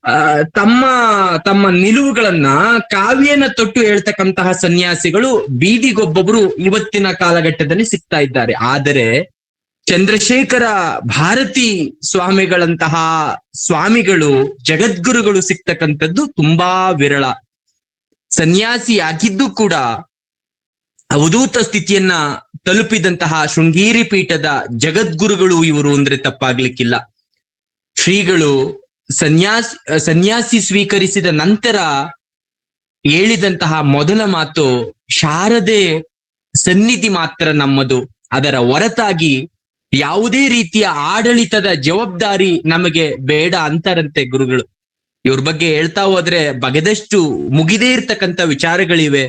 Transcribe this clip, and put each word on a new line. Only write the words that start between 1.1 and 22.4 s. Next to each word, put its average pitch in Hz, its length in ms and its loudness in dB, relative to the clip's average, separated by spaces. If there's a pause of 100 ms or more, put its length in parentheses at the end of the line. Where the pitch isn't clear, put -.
ತಮ್ಮ 196 240 2
ನಿಲುವುಗಳನ್ನ 208 760 2 (440)
ಕಾವ್ಯನ 269 540 2 (120)
ತೊಟ್ಟು 233 240 0
ಹೇಳ್ತಕ್ಕಂತಹ 190 720 0
ಸನ್ಯಾಸಿಗಳು 180 1000 0
ಬೀದಿಗೊಬ್ಬೊಬ್ರು 196 1040 2
ಇವತ್ತಿನ 196 560 -2
ಕಾಲಘಟ್ಟದಲ್ಲಿ 170 720 0
ಸಿಗ್ತಾ 180 340 -4
ಇದ್ದಾರೆ. 127 340 0
ಆದರೆ 135 800 0 (560)
ಚಂದ್ರಶೇಖರ 214 760 2 (420)
ಭಾರತಿ 196 960 -2 (120)
ಸ್ವಾಮಿಗಳಂತಹ 175 840 0 (600)
ಸ್ವಾಮಿಗಳು, 170 1040 0
ಜಗದ್ಗುರುಗಳು 196 800 0
ಸಿಗ್ತಕ್ಕಂಥದ್ದು 165 880 -2
ತುಂಬಾ 180 640 0
ವಿರಳ. 143 340 0 (1080)
ಸನ್ಯಾಸಿಯಾಗಿದ್ದು 196 1200 0
ಕೂಡ 202 240 0 (1400)
ಅವಧೂತ 170 480 2
ಸ್ಥಿತಿಯನ್ನ 190 540 0 (520)